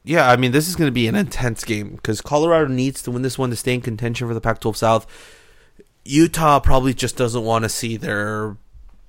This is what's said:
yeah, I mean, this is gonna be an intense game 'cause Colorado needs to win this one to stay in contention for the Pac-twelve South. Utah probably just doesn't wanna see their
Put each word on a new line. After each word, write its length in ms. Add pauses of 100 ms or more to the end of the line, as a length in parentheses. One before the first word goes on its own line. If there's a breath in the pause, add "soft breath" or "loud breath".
yeah, 280
I 60
mean, 140
this 160
is 80
gonna 140
be 180
an 80
intense 480
game 400
'cause 180
Colorado 460
needs 360
to 80
win 100
this 160
one 140
to 40
stay 200
in 60
contention 460
for 60
the 80
Pac-twelve 340
South. 300 (1000 soft breath)
Utah 520
probably 340
just 240
doesn't 260
wanna 260
see 280
their 600 (520)